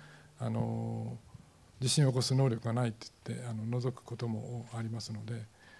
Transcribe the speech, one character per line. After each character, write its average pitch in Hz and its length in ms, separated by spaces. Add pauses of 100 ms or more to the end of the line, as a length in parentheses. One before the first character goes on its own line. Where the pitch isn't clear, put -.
(400)
あ 117 100
の 113 640 (640)
ー、 131 40
地 131 60
震 143 180
を 131 40
起 123 40
こ 131 60
す 131 120
能 135 140
力 113 160
が 113 80
な 120 140
い 117 40
っ - 40
て - 140 (180)
言 117 120
っ - 20
て、 123 60
あ 120 80
の、 110 120
除 123 280
く - 100
こ 117 120
と 120 120
も 113 460
あ 117 80
り 113 80
ま 113 120
す - 100
の 107 140
で、 113 180 (360)